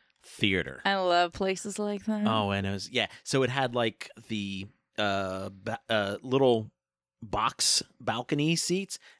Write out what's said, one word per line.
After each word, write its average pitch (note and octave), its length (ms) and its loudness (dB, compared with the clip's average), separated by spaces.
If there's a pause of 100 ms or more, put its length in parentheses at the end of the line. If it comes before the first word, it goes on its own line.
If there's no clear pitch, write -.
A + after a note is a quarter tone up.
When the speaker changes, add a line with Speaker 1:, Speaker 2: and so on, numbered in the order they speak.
(240)
Speaker 1:
theater. F2+ 600 0
Speaker 2:
I G3 100 2
love F3 380 2
places F#3+ 440 -4
like G#3 280 -4
that. G#3+ 200 0
Speaker 1:
Oh, G#2+ 260 2
and G2 140 0
it G2 40 0
was, F#2+ 200 -6
yeah. A2+ 180 0 (140)
So C3+ 200 0
it B2 80 2
had, B2+ 240 0
like, A#2 340 -2 (200)
the, G2 380 -6 (300)
uh, G2 560 -2
ba-, G2 280 -8 (100)
uh, G#2 320 2
little B2+ 480 4 (500)
box - 640 0 (180)
balcony C#3+ 540 0
seats, F#3 440 -2 (220)